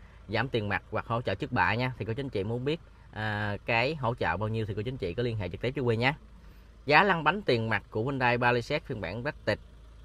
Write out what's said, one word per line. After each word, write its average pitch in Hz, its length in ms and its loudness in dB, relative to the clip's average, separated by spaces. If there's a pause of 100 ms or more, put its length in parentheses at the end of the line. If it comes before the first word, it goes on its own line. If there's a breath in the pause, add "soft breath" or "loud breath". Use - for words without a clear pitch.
(280 loud breath)
giảm 110 220 0
tiền 104 200 0
mặt 95 220 0
hoặc 101 160 -2
hỗ 117 140 0
trợ 98 140 -2
trước - 160 -6
bạ 95 220 4
nha. 123 240 0
Thì 107 80 -6
cô 110 80 -4
chú 131 100 -4
anh 139 60 -6
chị 98 140 -2
muốn 120 220 -4
biết, 156 140 0 (320 soft breath)
à, 104 540 -2
cái 123 300 2
hỗ 123 200 -2
trợ 87 220 0
bao 107 120 -2
nhiêu 110 160 -2
thì 101 80 -6
cô 101 80 -4
chú 107 80 -4
anh 131 80 -8
chị 87 160 -4
có 120 100 -2
liên 117 140 -2
hệ 92 120 -4
trực - 120 -8
tiếp 127 140 -2
với 135 80 -2
Quy 117 140 2
nhé. 127 160 2 (720 soft breath)
Giá 151 180 8
lăn 175 200 4
bánh 175 180 2
tiền 113 280 2
mặt 104 200 0
của 110 140 -2
Hyundai 127 340 2
Palisade 123 480 2
phiên 113 160 -6
bản 95 220 -6
Rated, 123 360 -2 (460)